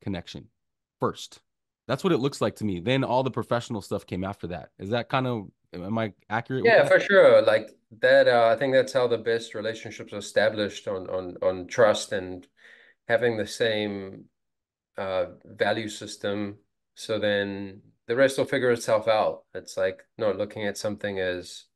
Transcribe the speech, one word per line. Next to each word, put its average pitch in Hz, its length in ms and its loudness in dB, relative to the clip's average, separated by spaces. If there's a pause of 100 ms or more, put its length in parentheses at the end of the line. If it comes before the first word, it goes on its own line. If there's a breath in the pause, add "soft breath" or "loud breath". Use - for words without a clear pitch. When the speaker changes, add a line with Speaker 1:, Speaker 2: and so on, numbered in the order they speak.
Speaker 1:
connection - 480 -10 (500)
first. - 420 -6 (480)
That's 131 160 -4
what 185 80 2
it 143 60 2
looks 135 220 -2
like 113 160 -2
to - 80 -8
me. 92 160 -2
Then 127 240 0
all 123 180 0
the 131 80 -2
professional 117 520 -4
stuff - 240 -8
came 95 180 -6
after 95 240 -8
that. 85 300 -12
Is 98 120 -10
that 120 180 -4
kind 131 180 -2
of, 117 220 -6 (260)
am 95 240 -6
I 110 140 -4 (180)
accurate 117 320 -4
with 233 100 4
Speaker 2:
Yeah, 170 120 6
Speaker 1:
that? 139 80 2
Speaker 2:
for 185 80 6
sure. 143 420 8
Like 110 280 2 (300)
that, 131 280 6
uh, 120 200 6
I 113 80 4
think 135 160 0
that's 127 200 4
how 123 160 2
the 113 100 2
best 117 360 -4
relationships 110 580 -8
are 104 60 -8
established 104 680 -2
on, 92 220 -6
on, 92 320 -6
on 92 240 0
trust - 460 2
and 92 340 -8 (600 soft breath)
having 117 280 2
the 107 100 -4
same, 104 760 -4 (720)
uh, 92 300 -2 (180)
value 107 440 -2
system. 104 680 -8 (380)
So - 240 -6
then 101 640 -4 (240)
the 117 100 -2
rest 135 220 4
will 135 60 2
figure 120 260 0
itself 113 380 0
out. 107 360 0 (100)
It's, - 220 -12
like, 95 280 -2 (140)
not 104 180 0
looking 104 300 -6
at 101 100 -4
something 101 440 -4
as, 90 440 -4 (120)